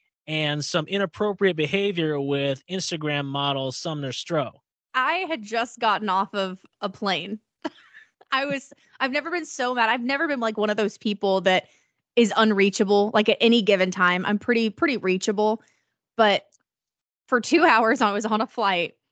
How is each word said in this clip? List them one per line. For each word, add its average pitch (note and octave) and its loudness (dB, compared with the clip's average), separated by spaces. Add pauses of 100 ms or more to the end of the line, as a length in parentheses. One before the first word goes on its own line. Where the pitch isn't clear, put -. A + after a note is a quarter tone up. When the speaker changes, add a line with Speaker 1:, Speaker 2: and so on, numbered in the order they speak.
(280)
Speaker 1:
and D3+ -4
some D#3 -4
inappropriate G3 -2
behavior D#3 -2
with C#3 -2
Instagram D3+ -4
model C#3 -4
Sumner C#3+ -6
Stroh. C#3+ -4 (420)
Speaker 2:
I D#4+ 0
had D4+ -6
just A3+ -6
gotten G#3+ 0
off F#3+ 0
of F#3+ -4 (200)
a G#3 -4
plane. G3 -6 (240)
<laughs> - -18
I C4+ -2
was, C#4 -8 (280)
I've B3+ -2
never D4 -4
been F4 -4
so B3+ -4
mad. A#3 0
I've B3 -2
never C#4 -2
been, A3+ -2
like, A3+ -2
one G#3 0
of G#3 -4
those G#3 -2
people G3+ 0
that F#3 2 (480)
is A#3 4
unreachable, G3+ 4
like, A3 2
at G#3+ 2
any A#3 6
given F#3+ 2
time. F3+ 2
I'm G#3 0
pretty, A3+ 0
pretty C#4+ -2
reachable. G#3 0 (560)
But G#3+ 4 (840)
for B3 0
two E4 2
hours, A3+ 4
I G#3+ 2
was G3+ -2
on G#3+ 0
a A3 -4
flight. F#3+ -2 (160)